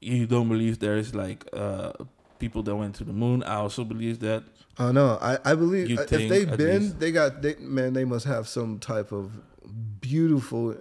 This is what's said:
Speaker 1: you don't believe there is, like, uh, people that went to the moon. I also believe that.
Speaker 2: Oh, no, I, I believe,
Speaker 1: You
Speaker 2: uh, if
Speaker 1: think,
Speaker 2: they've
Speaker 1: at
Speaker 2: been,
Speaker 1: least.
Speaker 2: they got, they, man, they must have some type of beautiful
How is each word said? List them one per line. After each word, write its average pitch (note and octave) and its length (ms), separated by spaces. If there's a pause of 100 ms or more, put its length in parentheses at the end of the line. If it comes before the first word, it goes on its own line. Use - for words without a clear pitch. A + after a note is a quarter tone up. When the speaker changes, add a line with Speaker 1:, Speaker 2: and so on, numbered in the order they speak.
Speaker 1:
you A#2+ 260
don't A#2+ 220
believe A2+ 320
there G#2 160
is, A2 180
like, G2 380
uh, G2 400 (480)
people A2 240
that G#2 100
went G#2 220
to G#2+ 80
the G#2+ 80
moon. A#2+ 320
I G#2 120
also G#2 280
believe A2+ 360
that. A2 220 (380)
Speaker 2:
Oh, B2 120
no, C3 280
I, B2+ 240
I D3+ 100
believe, E3+ 360
Speaker 1:
You A#2+ 80
Speaker 2:
uh, C#3+ 40
if C#3+ 60
Speaker 1:
think, A2 220
Speaker 2:
they've F#3+ 200
Speaker 1:
at A#2 80
Speaker 2:
been, F#3 240
Speaker 1:
least. F#3 180
Speaker 2:
they D#3+ 120
got, C#3+ 300
they, D3 140
man, C3 360
they C3 120
must A#2+ 220
have A#2 220
some A2+ 320
type G#2+ 320
of G2+ 180 (720)
beautiful C3 800